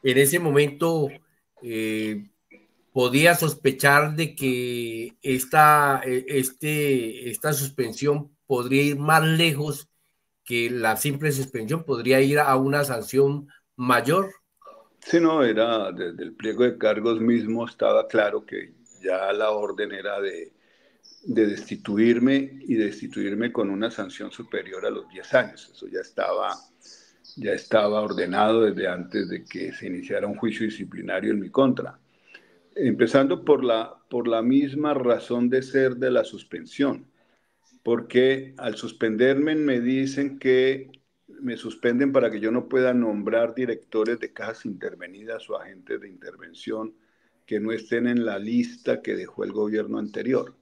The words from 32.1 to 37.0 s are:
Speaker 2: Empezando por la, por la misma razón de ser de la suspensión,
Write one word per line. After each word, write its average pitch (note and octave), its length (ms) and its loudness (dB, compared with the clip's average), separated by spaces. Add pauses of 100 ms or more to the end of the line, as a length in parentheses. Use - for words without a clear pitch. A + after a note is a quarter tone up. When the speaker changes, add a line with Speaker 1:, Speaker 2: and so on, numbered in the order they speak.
Speaker 2:
Empezando C3+ 720 2
por C3+ 180 6
la, A2+ 320 0 (140)
por A#2+ 180 -4
la A2+ 140 2
misma C#3 520 2
razón A#2+ 560 0
de C3 120 2
ser C3+ 340 0
de B2+ 160 -2
la A#2 120 2
suspensión, G#2+ 840 -6 (800)